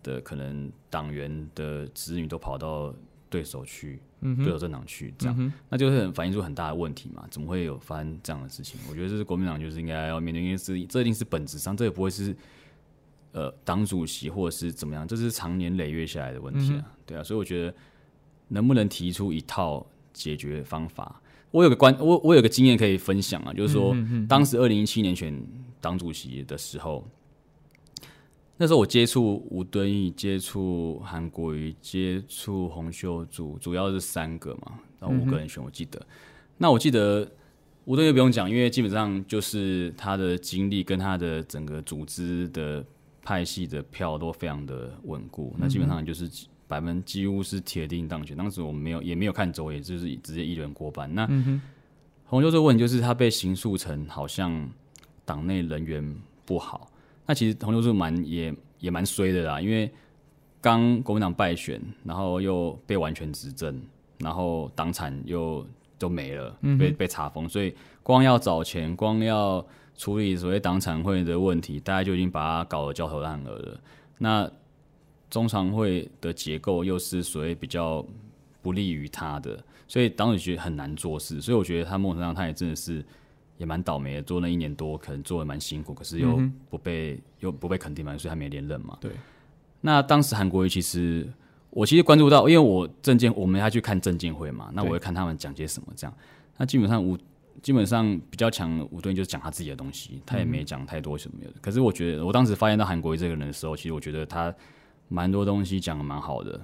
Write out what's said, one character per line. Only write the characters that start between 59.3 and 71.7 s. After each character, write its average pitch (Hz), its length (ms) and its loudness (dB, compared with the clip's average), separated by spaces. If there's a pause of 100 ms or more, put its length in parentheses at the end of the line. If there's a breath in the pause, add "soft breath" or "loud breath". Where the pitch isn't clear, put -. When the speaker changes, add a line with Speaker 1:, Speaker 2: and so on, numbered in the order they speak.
Speaker 1:
的 90 140 2
啦， 73 160 -2
因 98 100 0
为 110 180 2 (720 soft breath)
刚 117 420 6
国 107 120 -2
民 107 60 4
党 92 120 2
败 87 220 2
选， 62 260 -8 (220)
然 82 140 -8
后 92 240 -2
又 90 320 0 (140)
被 101 100 0
完 80 180 0
全 78 180 -8
执 67 200 -12
政， 67 280 -8 (380)
然 80 160 -2
后 82 400 -2
党 80 180 -2
产 69 320 -6
又 82 400 -4 (320)
都 90 120 -4
没 69 260 -4
了， 67 280 -12
Speaker 2:
嗯 139 140 4
哼。 - 20 4
Speaker 1:
被， - 120 6
被 - 160 0
查 76 220 -4
封， 80 200 -6
所 101 140 -2
以 92 100 0 (300 loud breath)
光 127 180 6
要 131 160 8
找 85 280 2
钱， 85 320 -4
光 110 240 0
要 104 440 2 (320 loud breath)
处 101 220 -2
理 101 160 2
所 90 160 -2
谓 98 80 2
党 92 220 2
产 82 240 -2
会 95 180 2
的 85 160 0
问 90 220 2
题， 73 180 -8